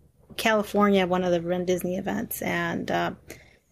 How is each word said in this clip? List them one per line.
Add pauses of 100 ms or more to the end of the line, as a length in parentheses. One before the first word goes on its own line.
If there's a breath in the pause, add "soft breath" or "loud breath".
(380)
California
at
one
of
the
Run
Disney
events.
And,
uh, (600 loud breath)